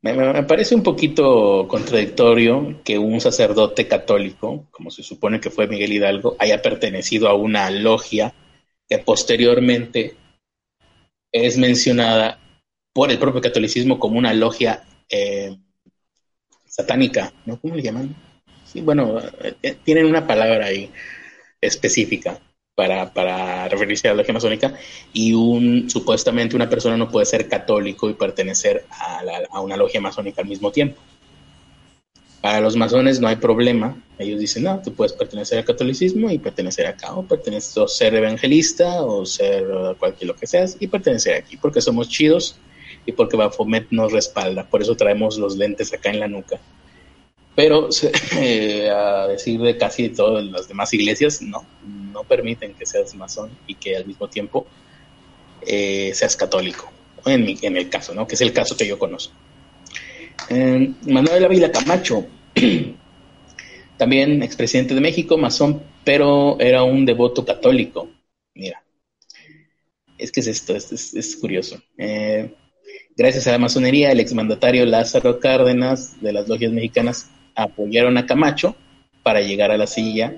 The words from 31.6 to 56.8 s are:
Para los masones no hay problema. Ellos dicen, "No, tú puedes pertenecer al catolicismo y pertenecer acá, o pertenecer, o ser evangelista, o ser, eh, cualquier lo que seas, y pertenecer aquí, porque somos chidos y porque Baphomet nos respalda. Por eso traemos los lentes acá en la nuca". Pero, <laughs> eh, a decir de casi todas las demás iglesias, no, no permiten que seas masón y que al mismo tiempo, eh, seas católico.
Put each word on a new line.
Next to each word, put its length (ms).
Para 180
los 160
masones 440
no 80
hay 80
problema. 600
Ellos 220
dicen, 240
"No, 180
tú 120
puedes 200
pertenecer 460
al 60
catolicismo 640
y 80
pertenecer 480
acá, 260
o 100
pertenecer, 600
o 40
ser 280
evangelista, 880
o 220
ser, 380
eh, 360
cualquier 300
lo 60
que 120
seas, 320
y 80
pertenecer 480
aquí, 220
porque 220
somos 300
chidos 480
y 60
porque 260
Baphomet 540
nos 200
respalda. 560
Por 140
eso 140
traemos 420
los 200
lentes 360
acá 160
en 100
la 80
nuca". 320
Pero, 340
<laughs> 260
eh, 500
a 380
decir 340
de 160
casi 320
todas 340
las 240
demás 260
iglesias, 480
no, 240
no 100
permiten 520
que 100
seas 300
masón 340
y 80
que 220
al 80
mismo 240
tiempo, 360
eh, 520
seas 240
católico. 520